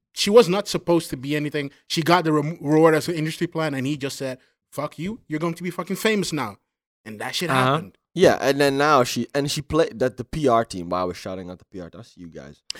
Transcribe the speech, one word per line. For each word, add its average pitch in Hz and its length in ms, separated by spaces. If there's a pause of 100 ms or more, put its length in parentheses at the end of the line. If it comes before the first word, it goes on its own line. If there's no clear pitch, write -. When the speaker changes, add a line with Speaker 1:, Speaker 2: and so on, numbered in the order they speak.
(120)
Speaker 1:
she - 180
was 214 180
not 202 200
supposed 170 420
to 151 60
be 135 180
anything. 147 380 (160)
She 170 140
got 170 200
the 160 100
rem-, 151 280
reward 156 340
as 151 140
an 175 80
industry 160 320
plan, 156 260
and 131 140
he 151 80
just 135 220
said, 131 200 (320)
"Fuck 147 300
you. 202 260
You're 151 140
going 170 140
to 175 100
be 180 60
fucking 180 260
famous 214 360
now." 120 260 (460)
And 110 160
that 120 140
shit 170 160
Speaker 2:
Uh-huh. 131 140
Speaker 1:
happened. 135 340 (180)
Speaker 3:
Yeah, 165 240
and 139 200
then 139 180
now 143 240
she, 120 320
and 143 160
she 156 100
played 151 380
that, 127 180
the 120 60
P 151 240
R 113 180
team. 87 240
While 90 140
I - 20
was 90 120
shouting 92 340
out 90 80
the - 60
P 95 160
R 82 100
team, 85 100
I 117 40
see - 160
you 85 80
guys. 73 340 (180)